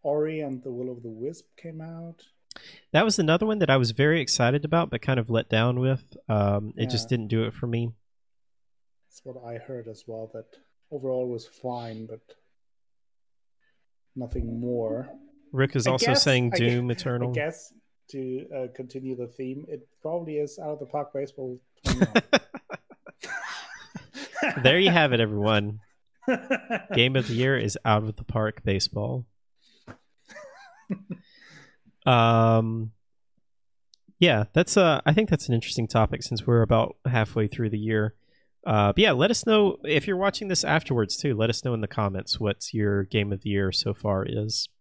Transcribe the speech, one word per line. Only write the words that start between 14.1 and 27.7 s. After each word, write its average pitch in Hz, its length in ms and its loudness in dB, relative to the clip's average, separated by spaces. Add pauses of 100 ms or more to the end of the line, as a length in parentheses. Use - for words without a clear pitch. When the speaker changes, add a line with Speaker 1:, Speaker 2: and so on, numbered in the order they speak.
Speaker 1:
nothing 120 460 -6
more. 120 480 -4 (440)
Speaker 2:
Rick 135 240 0
is 120 100 0
Speaker 1:
I 131 60 2
Speaker 2:
also 131 140 0
Speaker 1:
guess, - 160 4
Speaker 2:
saying 123 300 4
Speaker 1:
I 117 60 0
gue-, 117 100 4
Speaker 2:
Doom 123 220 0
Eternal. 123 400 -2
Speaker 1:
I - 20 -4
guess 151 400 -6 (380)
to, 131 440 -8
uh, 131 200 -6
continue 131 420 -10
the 120 120 -8
theme, 135 400 -10
it 143 200 -12 (140)
probably 160 360 -6
is 147 200 -6
Out 156 120 -8
of 151 100 -8
the 139 60 -10
Park 147 260 -6
Baseball 135 480 -8 (240)
twenty-one. - 380 2
Speaker 2:
<laughs> - 100 -2 (2250)
There 139 160 6
you 190 120 4
have 156 240 4
it, 113 60 2
everyone. 104 600 0 (560)
Speaker 1:
<laughs> - 560 -6
Speaker 2:
Game 127 240 4
of 127 120 0
the 117 60 -4
year 127 220 2
is 104 280 -4